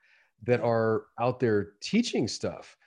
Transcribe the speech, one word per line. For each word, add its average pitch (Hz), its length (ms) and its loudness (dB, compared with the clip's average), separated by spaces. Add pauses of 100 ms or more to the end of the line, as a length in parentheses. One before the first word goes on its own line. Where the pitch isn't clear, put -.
(440)
that 120 180 2
are 113 440 2 (140)
out 123 200 0
there 107 320 2 (100)
teaching 214 460 0
stuff. - 480 -8 (120)